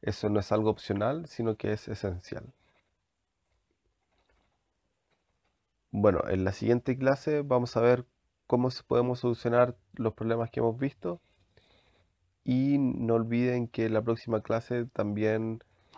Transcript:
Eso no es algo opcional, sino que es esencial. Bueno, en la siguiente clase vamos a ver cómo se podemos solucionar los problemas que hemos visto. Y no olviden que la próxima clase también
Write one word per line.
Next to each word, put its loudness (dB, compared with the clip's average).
Eso -2
no 2
es -2
algo 2
opcional, -4
sino -4
que -4
es -8
esencial. -8
Bueno, 4
en 0
la 2
siguiente 0
clase 0
vamos 0
a 2
ver 4
cómo 2
se -14
podemos 0
solucionar 2
los 0
problemas -2
que -6
hemos 2
visto. -6
Y 2
no 0
olviden 0
que -2
la 0
próxima -2
clase -2
también -2